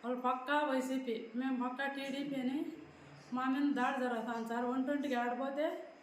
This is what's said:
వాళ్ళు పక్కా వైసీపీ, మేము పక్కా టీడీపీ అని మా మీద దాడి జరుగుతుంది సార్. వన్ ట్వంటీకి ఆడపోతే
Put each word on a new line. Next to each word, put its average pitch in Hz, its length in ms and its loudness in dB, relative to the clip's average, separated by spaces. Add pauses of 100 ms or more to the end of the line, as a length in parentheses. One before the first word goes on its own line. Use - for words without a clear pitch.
వాళ్ళు 247 180 -2
పక్కా 254 380 2
వైసీపీ, 262 760 0
మేము 254 340 0
పక్కా 277 180 -2
టీడీపీ 277 540 -4
అని 269 240 0 (680)
మా 254 100 0
మీద 277 300 4
దాడి 254 280 2
జరుగుతుంది 226 480 0
సార్. 240 160 0
వన్ 254 200 2
ట్వంటీకి 285 300 0
ఆడపోతే 269 720 0 (160)